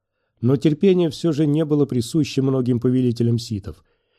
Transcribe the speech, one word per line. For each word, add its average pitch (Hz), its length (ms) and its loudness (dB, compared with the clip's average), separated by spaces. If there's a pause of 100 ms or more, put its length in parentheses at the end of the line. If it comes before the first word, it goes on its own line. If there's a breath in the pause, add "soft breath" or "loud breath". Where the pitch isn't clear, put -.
(400)
Но 127 160 2
терпение 170 540 2
всё 165 220 -2
же 147 160 0
не 151 160 0
было 147 200 2
присуще 131 580 -2
многим 127 360 0
повелителям 120 600 0
ситов, 98 420 -10 (360)